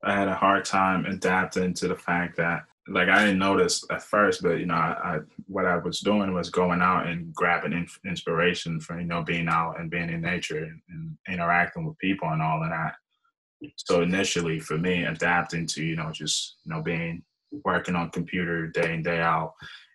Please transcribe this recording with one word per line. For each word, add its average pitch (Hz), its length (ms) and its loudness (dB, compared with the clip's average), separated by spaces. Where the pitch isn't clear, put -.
I 101 120 0
had 98 140 2
a 92 60 0
hard 98 300 4
time 95 420 2
adapting 92 680 0
to 90 140 -2
the 90 80 -2
fact 87 400 -2
that, 85 300 -2
like, 92 200 2
I 101 160 6
didn't 95 140 4
notice 95 520 4
at 82 120 -4
first, 101 400 4
but, 85 160 2
you 82 80 -2
know, 85 80 0
I, 82 420 0
I, - 20 -2
what 95 200 -2
I 87 100 2
was 85 240 -4
doing 101 340 2
was 85 160 -2
going 90 300 2
out 90 260 4
and 85 280 -6
grabbing 85 380 0
inf-, 87 320 -4
inspiration 85 760 0
from, 85 200 -8
you 87 60 -6
know, 85 160 -2
being 82 260 -2
out 82 300 0
and 82 120 -8
being 85 200 -4
in 82 120 -4
nature 82 420 -4
and, 80 240 -14
and - 300 -12
interacting 87 580 0
with 151 120 -8
people 95 320 0
and 80 120 0
all 78 200 0
of 80 80 -4
that. 82 260 -4
So 87 260 2
initially 87 580 0
for 78 180 -4
me, 90 260 2
adapting 85 640 0
to, 76 160 -4
you 82 120 -2
know, 80 160 -4
just, - 520 -6
you 82 80 -10
know, 80 100 -4
being, 82 420 -4
working 90 320 0
on 85 140 -2
computer 85 580 -4
day 82 260 0
in, 82 80 -4
day 85 180 0
out 80 340 0